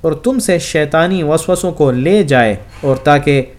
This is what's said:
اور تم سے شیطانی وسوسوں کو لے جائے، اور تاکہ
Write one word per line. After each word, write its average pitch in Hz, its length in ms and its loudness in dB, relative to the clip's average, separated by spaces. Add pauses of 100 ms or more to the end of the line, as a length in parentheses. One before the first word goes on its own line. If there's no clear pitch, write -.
اور 165 100 0
تم 240 280 -2
سے 175 200 0
شیطانی 165 640 -2
وسوسوں 165 480 -2
کو 139 200 0
لے 165 320 2
جائے، 123 320 2 (260)
اور 135 140 0
تاکہ 143 480 2 (160)